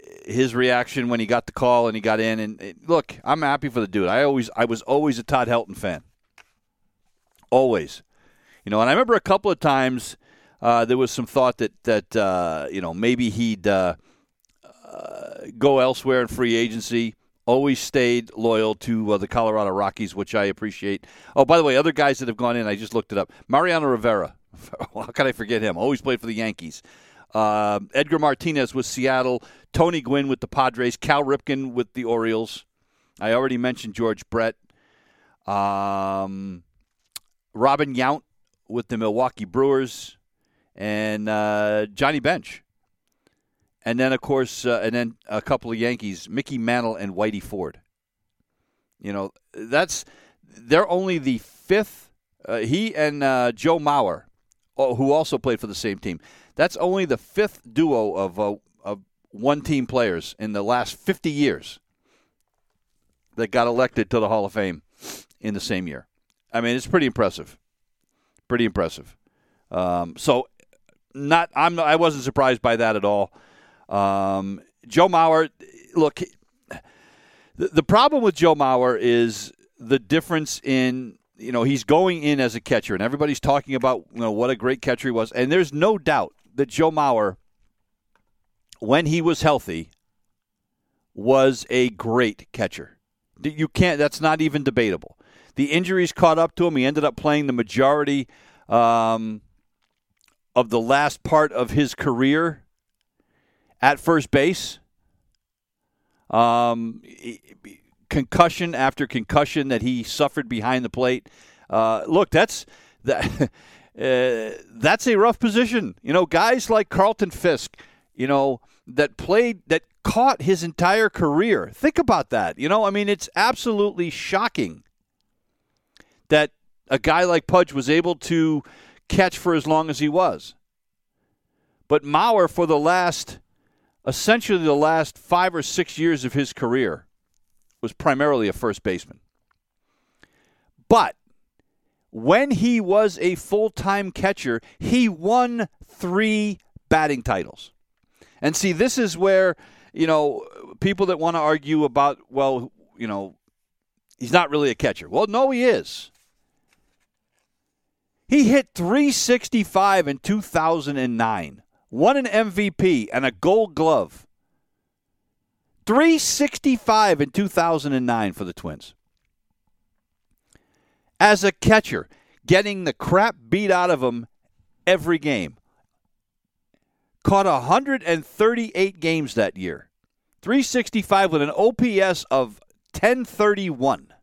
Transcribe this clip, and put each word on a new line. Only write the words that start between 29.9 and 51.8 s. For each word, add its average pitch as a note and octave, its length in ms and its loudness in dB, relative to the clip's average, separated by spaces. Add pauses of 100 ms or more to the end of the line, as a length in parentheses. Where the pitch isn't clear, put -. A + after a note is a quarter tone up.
Gwynn C#3 280 -2
with C3+ 120 -2
the - 80 -10
Padres. B2 480 -2
Cal D3 260 0
Ripken C3+ 520 -4
with A#2+ 180 -2
the B2+ 120 -8
Orioles. A2+ 600 -2 (560)
I A2 140 0
already B2+ 240 0
mentioned A#2+ 340 -6
George A2 380 -2
Brett. A2+ 240 -2 (920)
Um, G2 1160 -4 (880)
Robin C#3 420 0
Yount B2+ 280 -2 (460)
with A#2 200 -8
the B2 80 -6
Milwaukee A2 480 -2
Brewers. C3 720 -2 (580)
And, G#2+ 540 -6
uh, G#2+ 640 0
Johnny C#3 280 -2
Bench. C#3 420 -4 (1200)
And A#2 140 -2
then, C3 140 2
of B2+ 80 -4
course, C3+ 420 -2
uh, B2 180 0
and A2 120 -2
then A#2+ 220 -4 (120)
a A2 140 -6
couple B2+ 280 -4
of A#2 60 -6
Yankees, A2 500 -6
Mickey B2 300 -8
Mantle A#2 400 -2
and G2 180 -10
Whitey G#2 280 -4
Ford. F2+ 400 -10 (1160)
You G2+ 140 -10
know, G2 180 -6 (220)
that's, C3+ 540 -4 (360)
they're C#3+ 460 0
only F#3 300 -2
the C3 180 -2
fifth, - 720 -4 (380)